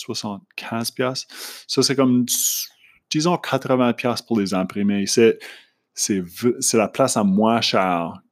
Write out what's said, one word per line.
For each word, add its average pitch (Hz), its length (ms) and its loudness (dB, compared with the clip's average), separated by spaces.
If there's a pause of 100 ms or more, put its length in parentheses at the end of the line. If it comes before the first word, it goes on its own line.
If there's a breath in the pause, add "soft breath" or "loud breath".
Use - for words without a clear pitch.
soixante-quinze 113 880 -8
piastres. 131 440 -6 (320 loud breath)
Ça, - 160 0
c'est 131 140 0
comme, 123 300 4 (840 soft breath)
disons, 165 300 0
quatre-vingts 127 560 0
piastres 120 320 -4
pour 113 120 0
les 98 140 -2
imprimer. 101 540 -2
C'est... 113 320 4 (560 loud breath)
c'est 98 260 -2
v-, 110 400 -4
c'est - 160 0
la 104 120 2
place - 280 0
à 110 80 2
moins 107 380 2
cher 90 580 0 (120)